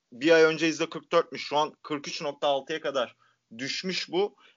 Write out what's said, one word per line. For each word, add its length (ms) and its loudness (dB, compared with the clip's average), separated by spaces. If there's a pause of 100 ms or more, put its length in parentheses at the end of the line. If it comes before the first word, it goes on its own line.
(120)
Bir 180 0
ay 120 8
önce 240 4
yüzde 240 -2
kırk 220 -10
dörtmüş. 340 0
Şu 100 -4
an 260 2
kırk 260 -8
üç 140 -10
nokta 260 -4
altıya 320 -2
kadar 360 -4 (420)
düşmüş 520 -6
bu. 260 -2 (200)